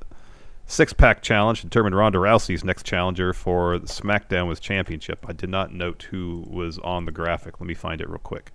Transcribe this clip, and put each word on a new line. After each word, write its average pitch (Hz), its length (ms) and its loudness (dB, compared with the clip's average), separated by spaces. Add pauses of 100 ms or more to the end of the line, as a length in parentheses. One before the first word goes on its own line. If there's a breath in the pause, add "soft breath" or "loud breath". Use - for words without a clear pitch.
(680 soft breath)
six-pack - 540 6
challenge 110 420 2
determined 98 340 2
Ronda 101 220 6
Rousey's 98 440 4
next 92 220 -2
challenger 90 480 0
for 87 440 0
the 87 100 -8
SmackDown 101 560 -2
Women's 85 180 -4
Championship. 85 680 -6
I 87 60 -8
did 90 160 -6
not 95 240 -2
note 87 380 -6
who 85 360 -6
was 87 320 -6
on 87 260 -4
the 82 60 -4
graphic. 85 480 -4
Let 87 80 -8
me 87 60 -6
find 82 260 -8
it 82 100 -8
real 85 100 -8
quick. - 360 -12